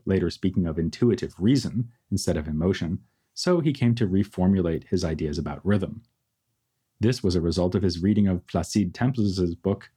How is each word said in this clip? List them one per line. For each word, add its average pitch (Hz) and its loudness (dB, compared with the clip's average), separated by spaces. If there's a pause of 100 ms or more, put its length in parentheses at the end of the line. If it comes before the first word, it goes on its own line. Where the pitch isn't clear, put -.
later 90 0
speaking 90 -2
of 80 -4
intuitive 85 0
reason 117 0 (200)
instead 90 -2
of 76 -4
emotion, 82 -2 (340)
so 180 0
he 151 0
came 117 2
to 113 0
reformulate 92 0
his 90 -2
ideas 78 -4
about 76 -6
rhythm. 98 -2 (1000)
This 120 2
was 90 2
a 85 2
result 87 0
of 95 0
his 85 0
reading 101 4
of 90 -2
Placide 90 0
Tempels's 98 0
book, - -4